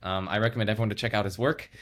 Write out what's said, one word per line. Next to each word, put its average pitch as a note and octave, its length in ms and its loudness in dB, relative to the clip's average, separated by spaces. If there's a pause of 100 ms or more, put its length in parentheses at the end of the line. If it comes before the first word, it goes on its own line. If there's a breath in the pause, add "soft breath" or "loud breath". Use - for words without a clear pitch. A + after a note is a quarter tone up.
Um, F#2+ 260 -2
I G2+ 120 0
recommend A2+ 320 2
everyone A2 180 0
to G#2 60 -2
check A2+ 180 -2
out G#2 120 2
his F#2+ 120 -4
work, C3+ 320 0 (120)